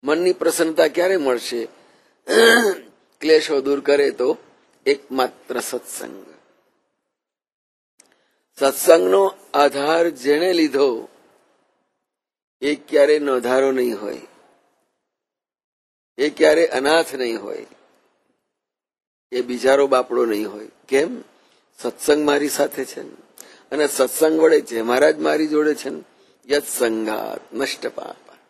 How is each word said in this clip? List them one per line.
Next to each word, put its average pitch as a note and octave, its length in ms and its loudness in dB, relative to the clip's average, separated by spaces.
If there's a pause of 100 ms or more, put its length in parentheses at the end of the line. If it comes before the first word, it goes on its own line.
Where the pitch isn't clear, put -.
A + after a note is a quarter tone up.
મનની E3+ 280 0
પ્રસન્નતા D#3+ 560 0
ક્યારે F3+ 280 0
મળશે? B2 520 -4 (1500)
ક્લેશો D3+ 400 2
દૂર C#3 200 -2
કરે C#3+ 300 2
તો C3 260 -2 (500)
એકમાત્ર B2+ 720 -4
સત્સંગ. - 680 -12 (2250)
સત્સંગનો F3+ 760 4 (200)
આધાર C#3+ 540 0
જેણે D3 440 0
લીધો, C#3 560 0 (1500)
એ C#3+ 140 -2
ક્યારે D3 440 2
નોંધારો C3+ 540 0
નહીં B2 280 -2
હોય, G#2 200 -10 (2000)
એ D3 120 0
ક્યારે D#3 360 2
અનાથ C#3+ 480 0
નહીં A#2 280 -6
હોય, - 240 -12 (1700)
એ B2 100 -4
બિચારો B2 440 2
બાપડો B2 400 0
નહીં G#2 260 -4
હોય. G#2+ 160 -16 (200)
કેમ? D3 340 -2 (560)
સત્સંગ D3 480 -2
મારી D3 220 0
સાથે C#3 360 -4
છે - 180 -16
ને, - 140 -20 (540)
અને D3 160 0
સત્સંગ D#3 540 0
વડે D#3+ 200 6
જે A2+ 220 -6
મહારાજ C#3 360 2
મારી D#3 280 0
જોડે D3+ 280 0
છે - 140 -10
ને, D#3 140 -12 (460)
યત C#3+ 160 0
સંગાત A2 880 -4
નષ્ટ C3 320 -6
પાપ. - 300 -12 (340)